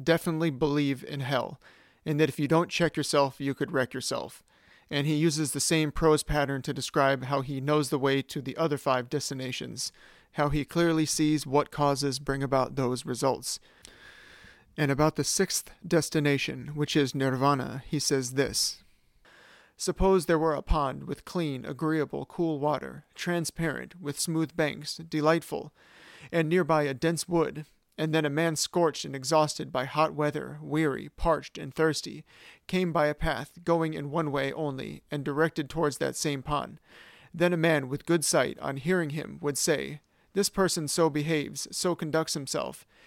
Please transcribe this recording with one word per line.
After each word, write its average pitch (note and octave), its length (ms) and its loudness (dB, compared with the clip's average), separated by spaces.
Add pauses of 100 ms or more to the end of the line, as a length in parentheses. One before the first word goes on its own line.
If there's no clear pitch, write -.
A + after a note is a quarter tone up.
definitely D#3+ 500 2
believe C#3+ 540 0
in C#3 160 -8
hell, B2+ 380 -2 (460)
and D3+ 140 0
that D#3 100 6
if - 100 -10
you D3 80 2
don't E3 220 4
check E3+ 260 0
yourself, C#3 440 2
you C#3 160 -2
could C3 160 -4
wreck C3+ 240 0
yourself. - 480 -6 (460)
And C#3+ 160 -2
he D#3 100 2
uses D3+ 360 2
the C#3+ 80 -4
same D#3 320 2
prose D#3 320 4
pattern C#3 380 0
to C#3 120 -6
describe C3+ 520 0
how C#3 160 0
he C3+ 180 -6
knows D3 300 2
the D3 100 0
way C3+ 220 2
to C#3 200 -8
the B2+ 140 -8
other D3+ 220 0
five B2+ 320 0
destinations, C3 840 -6 (420)
how D3 140 2
he C#3+ 160 0
clearly E3 420 2
sees D3+ 400 2
what C#3 260 2
causes C#3 480 0
bring C#3 220 -4
about C3+ 360 0
those B2+ 280 -2
results. - 540 -2 (1160)
And D3+ 120 2
about D3+ 280 4
the C#3+ 80 0
sixth - 460 -2 (140)
destination, C#3+ 880 0
which D3 220 -2
is C#3+ 180 4
nirvana, C3+ 720 0
he D3+ 140 -4
says C3 360 -2
this. - 460 0 (920)
Suppose F#3+ 500 4
there E3 140 4
were D#3 160 2
a - 60 -4
pond C#3+ 420 0
with C#3+ 220 -8
clean, D3 400 -4
agreeable, D3 600 -2
cool E3 320 -2
water, C#3 460 -2 (100)
transparent, E3 840 -4
with C#3+ 180 -8
smooth D#3+ 380 -2
banks, D3 420 -2
delightful, D#3 760 0 (580)
and E3 160 2
nearby D#3+ 360 4
a C#3 100 0
dense E3 340 -2
wood, D#3+ 380 0 (340)
and D#3 140 0
then D#3 120 4
a C#3+ 40 2
man D#3+ 260 2
scorched E3 500 0
and C#3 100 -10
exhausted D3 560 0
by B2+ 140 -2
hot D3+ 280 0
weather, D3 480 -4
weary, D3 560 0
parched, D3+ 400 0
and D3 160 -10
thirsty, D#3 500 0 (440)
came F#3 260 0
by D#3 140 4
a D3+ 80 0
path, D3 380 -4 (100)
going D#3+ 320 2
in C#3+ 160 -8
one D#3 200 -2
way C#3 220 -2
only, C#3 560 -6
and D3 160 -4
directed D3 420 0
towards D3+ 300 -2
that C3 180 -2
same C#3+ 280 -4
pond. D3 360 -4 (540)
Then F3 200 4
a F3 40 0
man D#3 320 2
with C#3 160 -6
good E3 180 2
sight, - 360 2
on C#3 180 -6
hearing D#3+ 320 0
him, C#3+ 320 -8
would D3 160 -2
say, D3 440 0 (320)
'This G3 160 2
person F3+ 380 0
so D#3+ 220 4
behaves, D3 640 -2
so F3 240 -2
conducts D#3+ 400 -2
himself. - 500 -6 (220)